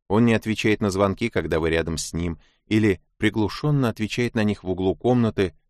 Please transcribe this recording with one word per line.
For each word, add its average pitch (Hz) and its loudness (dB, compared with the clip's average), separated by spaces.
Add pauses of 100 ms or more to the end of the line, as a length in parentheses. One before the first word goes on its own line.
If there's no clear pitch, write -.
Он 113 2
не 117 4
отвечает 110 0
на 104 0
звонки, 98 0
когда 82 -2
вы 80 0
рядом 82 -2
с - -8
ним, 85 -4 (280)
или 107 2 (180)
приглушённо 117 0
отвечает 117 -4
на 110 0
них 104 -2
в 90 -4
углу 92 0
комнаты, 113 0 (160)